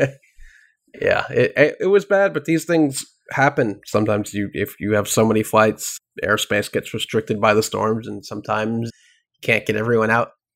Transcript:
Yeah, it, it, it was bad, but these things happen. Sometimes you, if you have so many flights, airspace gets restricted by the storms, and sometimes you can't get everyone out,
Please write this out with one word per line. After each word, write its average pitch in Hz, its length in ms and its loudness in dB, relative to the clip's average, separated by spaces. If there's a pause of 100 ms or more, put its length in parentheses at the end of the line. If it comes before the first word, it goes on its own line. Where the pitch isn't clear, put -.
(1000)
Yeah, 98 300 2
it, 123 260 2
it, 147 240 4
it 180 60 0
was 196 180 4
bad, 196 300 2
but 147 100 -6
these 160 220 -2
things 156 380 0 (260)
happen. 131 560 0
Sometimes 104 480 -2
you, 101 180 -4
if - 260 -6
you 104 140 -4
have 104 160 0
so 113 180 2
many 110 160 2
flights, 107 560 0 (240)
airspace 107 480 -2
gets - 220 -6
restricted 110 480 -4
by 107 140 4
the 107 80 4
storms, 110 440 -2
and 101 180 -12
sometimes 110 640 -4 (440)
you - 120 -18
can't 113 180 2
get 107 120 -2
everyone 110 340 2
out, 117 220 2 (240)